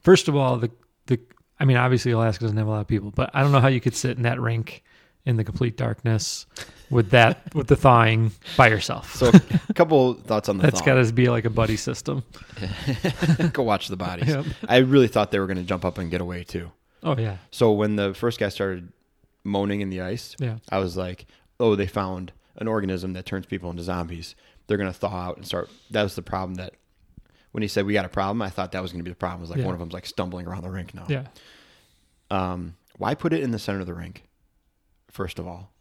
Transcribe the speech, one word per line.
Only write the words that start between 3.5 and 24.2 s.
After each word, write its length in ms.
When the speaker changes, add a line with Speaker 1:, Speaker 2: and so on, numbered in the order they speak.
Speaker 1:
know 80
how 80
you 120
could 140
sit 240
in 60
that 160
rink 420
in 120
the 80
complete 320
darkness 720
with 200
that, 380
Speaker 2:
<laughs> 60
Speaker 1:
with 140
the 80
thawing 560
by 120
yourself. 460
Speaker 2:
So 160
a 60
couple 400
thoughts 340
on 100
the 40
Speaker 1:
That's 180
Speaker 2:
thaw. 60
Speaker 1:
gotta 260
be, 180
like, 160
a 40
buddy 260
system. 460
Speaker 2:
<laughs> 680
Go 100
watch 260
the 80
bodies. 320
Speaker 1:
Yep. 160
Speaker 2:
I 100
really 300
thought 220
they 80
were 80
gonna 180
jump 200
up 140
and 120
get 100
away 240
too. 260
Speaker 1:
Oh, 140
yeah. 220
Speaker 2:
So 220
when 240
the 180
first 240
guy 120
started 400
moaning 360
in 100
the 120
ice, 360
Speaker 1:
Yeah. 200
Speaker 2:
I 80
was 180
like, 300
"Oh, 160
they 100
found 460
an 120
organism 440
that 140
turns 200
people 240
into 120
zombies. 520